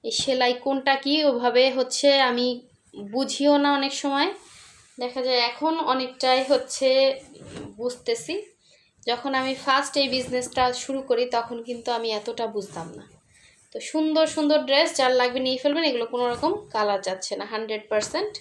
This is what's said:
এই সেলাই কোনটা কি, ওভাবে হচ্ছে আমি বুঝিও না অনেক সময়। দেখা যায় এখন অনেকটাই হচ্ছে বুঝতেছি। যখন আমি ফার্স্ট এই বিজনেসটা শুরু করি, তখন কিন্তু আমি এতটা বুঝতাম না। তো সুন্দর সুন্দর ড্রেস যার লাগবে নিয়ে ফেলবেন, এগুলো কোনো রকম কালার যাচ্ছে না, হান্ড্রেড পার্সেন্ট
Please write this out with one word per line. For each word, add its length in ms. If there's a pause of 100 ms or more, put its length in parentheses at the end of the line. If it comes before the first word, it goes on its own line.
এই 60 (100)
সেলাই 320 (100)
কোনটা 300 (100)
কি, 100 (160)
ওভাবে 320 (160)
হচ্ছে 300 (220)
আমি 160 (680)
বুঝিও 400 (100)
না 40 (100)
অনেক 140 (100)
সময়। 260 (760)
দেখা 240
যায় 140 (100)
এখন 240 (180)
অনেকটাই 480 (100)
হচ্ছে 380 (880)
বুঝতেছি। 560 (760)
যখন 220 (100)
আমি 120 (120)
ফার্স্ট 380
এই 120
বিজনেসটা 500 (200)
শুরু 240
করি, 160 (120)
তখন 200 (120)
কিন্তু 200 (100)
আমি 100 (100)
এতটা 260 (120)
বুঝতাম 320 (100)
না। 60 (680)
তো 60 (120)
সুন্দর 340 (120)
সুন্দর 220 (100)
ড্রেস 200 (100)
যার 220
লাগবে 260
নিয়ে 160
ফেলবেন, 280
এগুলো 240
কোনো 180
রকম 200 (220)
কালার 340
যাচ্ছে 300
না, 140
হান্ড্রেড 380
পার্সেন্ট 500